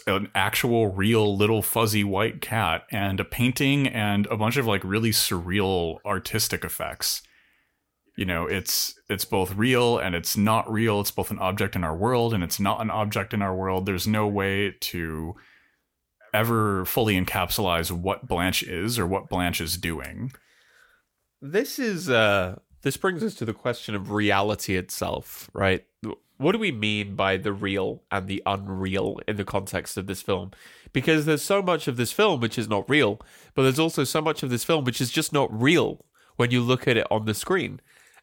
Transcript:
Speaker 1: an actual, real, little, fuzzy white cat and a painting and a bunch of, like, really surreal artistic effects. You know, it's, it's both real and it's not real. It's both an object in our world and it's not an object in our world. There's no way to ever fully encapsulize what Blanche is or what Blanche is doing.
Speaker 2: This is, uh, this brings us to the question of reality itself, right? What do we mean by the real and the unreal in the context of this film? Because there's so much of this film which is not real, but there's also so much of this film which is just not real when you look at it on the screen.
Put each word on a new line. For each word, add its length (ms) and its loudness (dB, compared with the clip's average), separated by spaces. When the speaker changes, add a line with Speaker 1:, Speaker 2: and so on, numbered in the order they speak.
Speaker 1:
an 280 0
actual, 540 2
real, 480 2
little, 260 4
fuzzy 420 2
white 360 0
cat 500 0
and 300 -2
a 40 -2
painting 640 0
and 400 0
a 100 -2
bunch 200 0
of, 100 0
like, 160 2
really 280 0
surreal 960 0
artistic 600 -2
effects. 580 -6
You 80 -2
know, 220 -2
it's, 480 -2
it's 160 -4
both 320 -2
real 420 4
and 160 0
it's 220 -4
not 340 2
real. 300 2
It's 100 -2
both 220 -4
an 80 -6
object 340 0
in 80 -2
our 140 -2
world 360 2
and 120 0
it's 160 -4
not 200 0
an 100 -2
object 440 -2
in 80 0
our 120 -2
world. 320 -2
There's 200 -2
no 220 2
way 520 0
to 540 -6
ever 520 2
fully 360 2
encapsulize 720 0
what 380 -4
Blanche 340 0
is 360 -4
or 80 0
what 220 -2
Blanche 320 -2
is 160 -4
doing. 560 -6
Speaker 2:
This 380 -2
is, 300 -2
uh, 480 4
this 140 0
brings 260 -2
us 140 -2
to 80 -6
the 80 -2
question 420 -4
of 160 -6
reality 680 2
itself, 760 -6
right? 320 2
What 160 2
do 60 0
we 140 0
mean 420 -2
by 220 2
the 160 -2
real 580 -2
and 160 -2
the 200 -4
unreal 800 -2
in 100 -4
the 80 -4
context 520 -4
of 100 -6
this 160 -8
film? 280 -4
Because 340 2
there's 160 2
so 200 2
much 260 0
of 80 -2
this 160 0
film 280 4
which 180 0
is 100 -2
not 220 0
real, 300 4
but 80 2
there's 160 4
also 260 2
so 160 0
much 220 0
of 80 -2
this 140 -2
film 200 2
which 160 -2
is 100 0
just 220 -2
not 160 4
real 440 4
when 140 2
you 100 4
look 260 2
at 100 6
it 140 2
on 140 0
the 100 0
screen. 460 -2